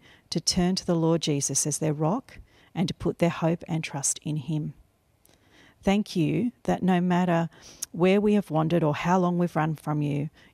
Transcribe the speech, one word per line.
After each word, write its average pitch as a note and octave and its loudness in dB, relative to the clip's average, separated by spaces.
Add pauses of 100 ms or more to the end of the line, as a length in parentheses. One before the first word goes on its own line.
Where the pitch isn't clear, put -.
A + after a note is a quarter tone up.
(300)
to E3 -2
turn F3+ 2
to - -6
the F3 2
Lord E3 2
Jesus C#3+ -2
as D3 -4
their D#3 -2
rock D#3 -4 (360)
and - 0
to - -4
put - -4
their E3+ 4
hope E3 -2
and D#3+ -4
trust - -6
in D3+ -4
him. D3+ -4 (1080)
Thank G3+ 0
you E3 0 (120)
that - -2
no F3+ 4
matter F3 2 (420)
where F#3 4
we G#3 2
have G#3 0
wandered D#3+ 2
or D3+ 2
how F3+ 2
long F3 2
we've F3 0
run D#3 0
from D3+ -4
you, D3 -2 (240)